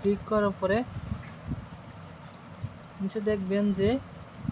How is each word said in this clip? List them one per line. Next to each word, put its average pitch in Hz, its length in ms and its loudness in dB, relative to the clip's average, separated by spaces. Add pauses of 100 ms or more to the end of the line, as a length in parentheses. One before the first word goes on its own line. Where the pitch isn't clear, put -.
ক্লিক 202 180 4 (100)
করার 208 220 4 (100)
পরে 196 220 4 (2250)
নিচে 196 200 -2
দেখবেন 202 520 4
যে, 202 260 6 (540)